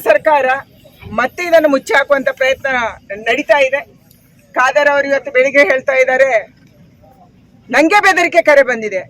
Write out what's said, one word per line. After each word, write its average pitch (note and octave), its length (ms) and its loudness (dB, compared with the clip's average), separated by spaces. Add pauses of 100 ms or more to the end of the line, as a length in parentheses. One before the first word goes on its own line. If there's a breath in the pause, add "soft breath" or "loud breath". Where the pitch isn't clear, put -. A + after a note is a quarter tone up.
ಸರ್ಕಾರ D4 420 0 (640)
ಮತ್ತೆ A#3+ 320 -6
ಇದನ್ನು E4 260 2
ಮುಚ್ಚಿ C#4 240 -2
ಹಾಕುವಂತ C#4 360 0
ಪ್ರಯತ್ನ C4+ 380 -4 (460)
ನಡೀತಾ B3+ 460 -2
ಇದೆ. C4+ 200 -2 (720)
ಖಾದರ್ C4 340 0
ಅವರು C#4+ 200 0
ಇವತ್ತು C#4 240 -4
ಬೆಳಿಗ್ಗೆ C4+ 300 4
ಹೇಳ್ತಾ C4 320 0
ಇದ್ದಾರೆ, B3+ 540 0 (1200)
"ನಂಗೆ D#4+ 320 2
ಬೆದರಿಕೆ E4+ 400 2
ಕರೆ D4 220 4
ಬಂದಿದೆ." A3 360 -6 (100)